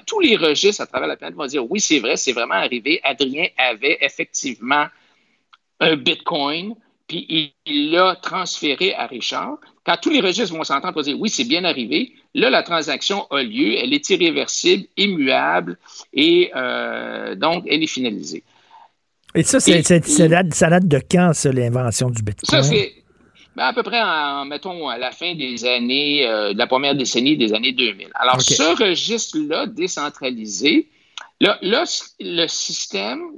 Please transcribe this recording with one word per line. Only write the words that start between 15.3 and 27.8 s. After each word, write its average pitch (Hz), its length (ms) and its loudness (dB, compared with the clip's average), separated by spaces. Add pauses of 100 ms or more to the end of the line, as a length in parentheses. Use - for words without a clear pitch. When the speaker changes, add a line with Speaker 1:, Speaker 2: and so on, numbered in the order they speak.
Speaker 1:
et, 175 440 4
euh, 117 800 -6
donc, 151 320 -2
elle 156 160 2
est - 20 -2
finalisée. 107 560 -6 (920)
Speaker 2:
Et 165 80 2
ça, - 180 4
c'est, 175 200 6
Speaker 1:
Et, - 20 0
Speaker 2:
c'est, 170 240 6
ça - 180 6
Speaker 1:
et 160 40 6
Speaker 2:
date, 170 260 4
ça - 160 4
date 185 180 6
de 143 100 4 (120)
quand, 180 240 6
ça, 139 180 0
l'invention 123 560 0
du 113 140 -2
Bitcoin ? 104 400 0
Speaker 1:
Ça, 139 40 4
c'est, 147 280 2 (600)
ben, 247 100 -2
à 254 100 2
peu 247 80 0
près, 226 180 0
en, 147 460 0
mettons, 147 420 -8
à 117 80 -4
la 123 140 -4
fin 170 240 -6
des 123 320 -6
années, 131 600 2
euh, 107 280 0
de 107 40 -4
la 120 80 2
première 139 280 2
décennie 131 420 2
des 110 160 2
années 120 200 0
deux 123 200 0